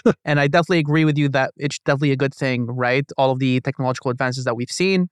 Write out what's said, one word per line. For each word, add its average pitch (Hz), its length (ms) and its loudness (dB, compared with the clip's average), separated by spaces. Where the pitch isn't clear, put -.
And 147 160 2
I 143 80 2
definitely 170 300 2
agree 156 260 2
with 151 140 2
you 147 100 2
that 131 300 0
it's 143 220 -6
definitely 143 320 2
a 135 40 0
good 135 180 0
thing, 123 320 -2
right? 123 380 0
All 135 120 4
of 127 80 -2
the 127 220 0
technological 131 500 -4
advances 127 340 -4
that 120 120 -2
we've 123 140 -8
seen, 185 400 0